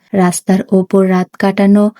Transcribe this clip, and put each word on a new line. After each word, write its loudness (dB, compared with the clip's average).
"রাস্তার -2
ওপর 0
রাত -2
কাটানো, 2